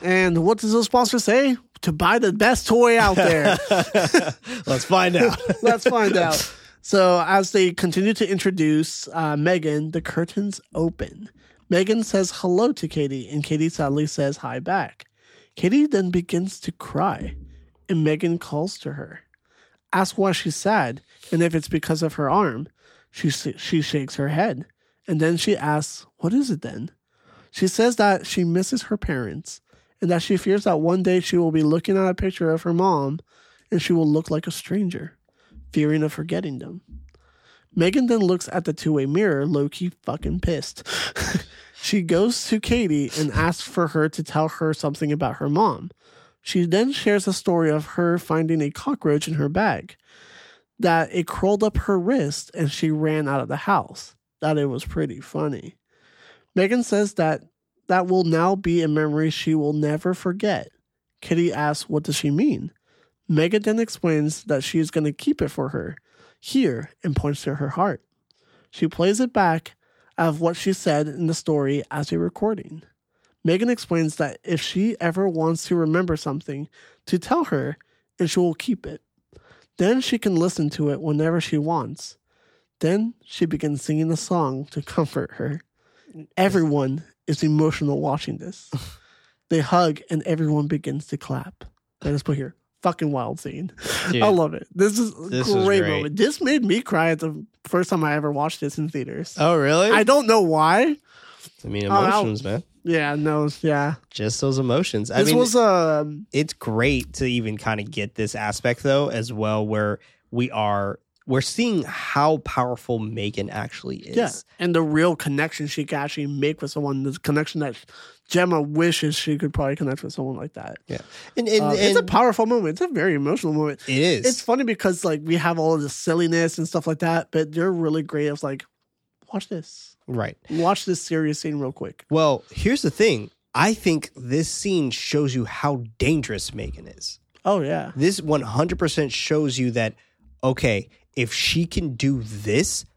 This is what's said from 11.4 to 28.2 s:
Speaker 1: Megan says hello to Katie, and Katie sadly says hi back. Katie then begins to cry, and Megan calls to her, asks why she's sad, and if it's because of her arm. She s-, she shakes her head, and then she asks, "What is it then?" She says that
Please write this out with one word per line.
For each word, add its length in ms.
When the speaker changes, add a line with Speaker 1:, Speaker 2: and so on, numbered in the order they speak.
Speaker 1:
Megan 340
says 340
hello 360
to 140
Katie, 420
and 140
Katie 260
sadly 380
says 300
hi 220
back. 460
Katie 300
then 240
begins 520
to 100
cry, 640
and 140
Megan 360
calls 400
to 140
her, 260
asks 260
why 140
she's 240
sad, 460
and 120
if 100
it's 140
because 340
of 120
her 160
arm. 380
She 160
s-, 200
she 240
shakes 340
her 140
head, 360
and 120
then 180
she 200
asks, 480
"What 160
is 160
it 120
then?" 300
She 180
says 280
that 320